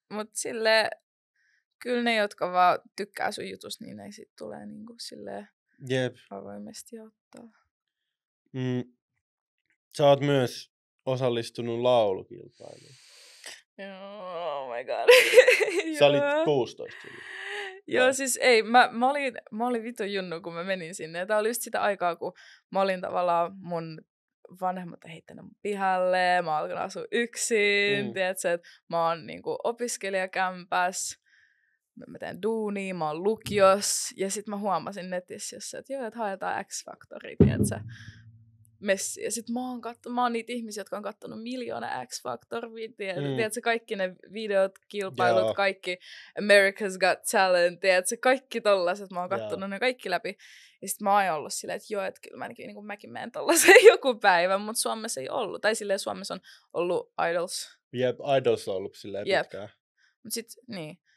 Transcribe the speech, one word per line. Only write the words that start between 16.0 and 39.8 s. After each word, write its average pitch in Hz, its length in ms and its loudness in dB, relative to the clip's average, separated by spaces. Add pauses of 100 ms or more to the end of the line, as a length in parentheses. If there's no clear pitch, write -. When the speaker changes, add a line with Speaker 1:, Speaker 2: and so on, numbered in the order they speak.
Speaker 2:
olit 285 180 6
Speaker 1:
Joo. 294 220 0
Speaker 2:
kuusitoista - 560 -2
silloin. - 220 -18 (640)
Speaker 1:
Joo, 247 180 2
Speaker 2:
Vai? 262 80 4
Speaker 1:
siis 262 280 -4
ei, 226 220 6
mä, 233 280 6
mä 240 180 0
olin, 277 240 -2 (180)
mä 226 160 -4
olin 240 160 -2
vitun 220 300 -6
junnu, 180 280 -6
kun 170 120 -10
mä 170 100 -8
menin 185 320 -6
sinne. 165 240 -10
Ja 185 60 -6
tää 214 120 0
oli 214 120 2
just 240 120 -4
sitä - 200 -4
aikaa, 180 340 0
kun - 180 -8 (380)
mä 190 100 0
olin 190 200 0
tavallaan 175 500 0 (100)
mun 165 400 -8 (600)
vanhemmat 180 420 -6
on - 80 -18
heittänyt - 340 -18
mun - 160 -20
pihalle, 185 800 2
mä 160 80 -4
oon 151 80 0
alkanut 175 240 -6
asua 190 280 -8
yksin, 202 920 2
Speaker 2:
Mm. - 80 -6
Speaker 1:
tiedätkö, 185 400 -2
että 175 140 -4 (220)
mä 170 180 2
oon 165 200 -2
niinku 156 360 -6
opiskelijakämpäs, 190 1600 -2 (760)
mä, - 120 -20
mä - 120 -16
teen - 220 -10
duunia, 202 520 -4
mä 165 140 -4
oon 156 160 -6
lukios, 202 920 4
ja 190 140 -4
sit 202 160 -8
mä 208 100 -8
huomasin 185 520 -4
netissä 180 460 -10
jossain, - 240 -14
että - 140 -14
joo, 269 120 -8
että 220 140 -10
haetaan 190 460 -6
X-Factoria, - 720 -16 (100)
tiedätkö, - 340 0 (1000)
messiä. 196 440 -2
Ja - 80 -4
sit 226 180 -8
mä 254 200 -6
oon 247 120 -10